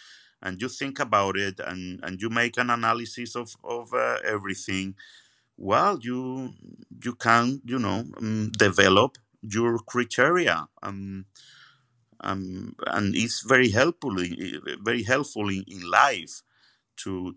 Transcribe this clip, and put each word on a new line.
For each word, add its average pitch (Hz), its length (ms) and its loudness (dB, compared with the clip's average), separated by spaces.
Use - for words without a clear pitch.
and 92 200 -8
you 127 80 -4
think 139 280 -8
about 101 380 2
it 98 240 -4
and, 90 420 -8
and 92 200 -8
you 113 80 -4
make 117 260 -2
an 123 140 0
analysis 117 680 -2
of, 120 260 -8
of, 120 300 -8
uh, 120 320 0
everything, 95 720 -4
well, 139 420 2
you, 127 540 -8
you 123 100 -4
can, 120 520 4
you 127 120 -4
know, 104 260 0
um, 110 400 0
develop 101 640 6
your 117 360 0
criteria. 123 880 0
Um, 98 440 -10
um, 95 540 -6
and 101 280 0
it's 113 280 -2
very 127 280 6
helpful, 120 480 2
in, 87 440 -6
very 117 200 -2
helpful 113 480 -2
in, 95 180 -4
in 95 220 -14
life 101 520 2
to, 90 400 -6